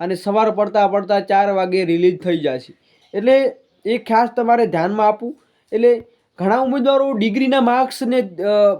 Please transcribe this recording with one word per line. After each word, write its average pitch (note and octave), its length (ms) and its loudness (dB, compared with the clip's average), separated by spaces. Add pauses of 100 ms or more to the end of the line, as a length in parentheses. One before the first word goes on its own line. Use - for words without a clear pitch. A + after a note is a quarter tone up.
અને F3+ 140 -4
સવાર G#3 360 0
પડતા G3+ 360 0
પડતા G3 320 0
ચાર G3 320 0
વાગે F#3 340 -2
રિલીઝ F3 340 0
થઈ F3+ 180 -2
જશે. C3+ 400 -6 (360)
એટલે B3+ 420 2 (300)
એ A3+ 120 -2
ખાસ A#3 400 0
તમારે A#3 280 2
ધ્યાનમાં F#3+ 420 0
આપવું. A#3 340 -4 (300)
એટલે A#3 320 2 (340)
ઘણા G3 200 0
ઉમેદવારો C4+ 540 0
ડિગ્રીના B3 500 0
માર્ક્સને, B3 600 0
અ, G3+ 580 0